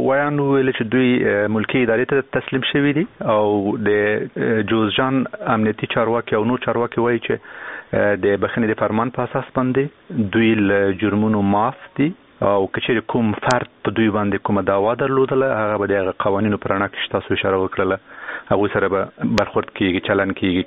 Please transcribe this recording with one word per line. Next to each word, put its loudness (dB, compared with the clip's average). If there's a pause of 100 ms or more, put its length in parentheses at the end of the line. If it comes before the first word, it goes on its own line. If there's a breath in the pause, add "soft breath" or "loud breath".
ویان 0
وویل 2
چې -6 (120)
دوی، 4 (140)
ا، 2 (100)
ملکي 0
ادارې 2
ته -2
تسلیم -4 (100)
شوي 2
دي 0 (300)
او 2
د، -2
ا، 0 (100)
جوزجان 2 (320)
امنیتي 0
چارواکي 0
او 0
نور 0
چارواکي -2
وایي 2
چې، -4
ا، -4
د 2
بخښنې -2
د -4
فرمان 0
په -6
اساس -6
باندې -2
دوی 4
له 2
جرمونو 0
معاف 0 (100)
دي 0 (300)
او 2
که -6
چیرې 0 (120)
کوم 0
فرد 0 (160)
په -2
دوی 2
باندې 0
کومه 0
دعوا 2
درلودله، 0 (100)
هغه 0
به 0
د 0
هغه -2
قوانینو 0
په -8
رڼا 0
کې -8
چې -6
تاسو -2
اشاره 0
وکړله، 0 (520 loud breath)
هغوی 2
سره 0
به 0 (300)
برخورد -2
کیږي، 2
چلند 0
کیږي. 0